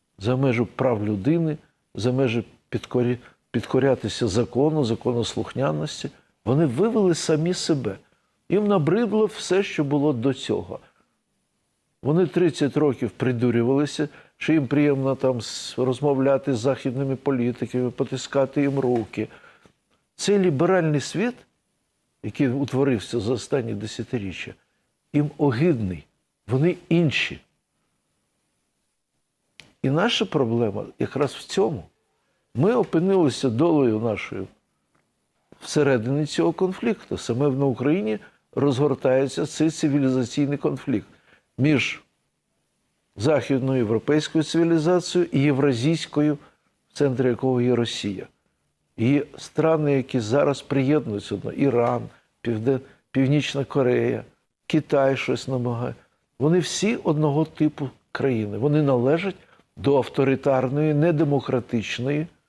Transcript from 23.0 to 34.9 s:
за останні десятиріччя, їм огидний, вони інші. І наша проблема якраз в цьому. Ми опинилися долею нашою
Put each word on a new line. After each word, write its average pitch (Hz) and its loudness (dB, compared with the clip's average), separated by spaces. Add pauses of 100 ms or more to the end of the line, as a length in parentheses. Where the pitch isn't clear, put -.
за 110 -2
останні 113 -4
десятиріччя, 104 -8 (600)
їм 147 0
огидний, 120 0 (420)
вони 147 2 (140)
інші. 165 2 (2500)
І 135 2
наша 190 2
проблема 113 0 (140)
якраз 127 -2
в - -16
цьому. 175 -2 (720)
Ми 175 4
опинилися 175 2
долею 131 2
нашою 104 -6 (1120)